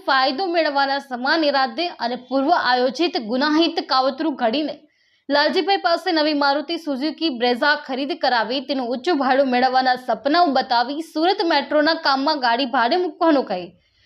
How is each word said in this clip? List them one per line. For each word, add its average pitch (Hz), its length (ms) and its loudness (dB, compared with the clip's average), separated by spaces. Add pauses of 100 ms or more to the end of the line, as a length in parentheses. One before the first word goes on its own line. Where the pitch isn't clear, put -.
ફાયદો 277 400 0
મેળવવાના 285 520 0
સમાન 269 460 -2
ઇરાદે 277 440 0
અને 240 280 -6
પૂર્વ 269 340 -2
આયોજિત 262 760 0
ગુનાહિત 302 600 0
કાવતરું 269 460 0
ઘડીને 240 440 -2 (520)
લાલજીભાઈ 302 460 2
પાસે 339 360 0
નવી 311 220 2
મારુતિ 285 420 0
સુઝુકી 302 520 -4
બ્રેઝા 247 460 0 (120)
ખરીદ 269 240 -6 (120)
કરાવી 240 380 0
તેનું 262 280 -4
ઊંચું 269 300 -2
ભાડું 269 320 2
મેળવવાના 254 440 2
સપનાઓ 311 520 0
બતાવી 262 560 0
સુરત 339 420 -2
મેટ્રોના 302 500 2
કામમાં 294 460 0
ગાડી 240 260 0
ભાડે 240 300 0
મૂકવાનું 330 480 0
કહી 180 280 -8 (340)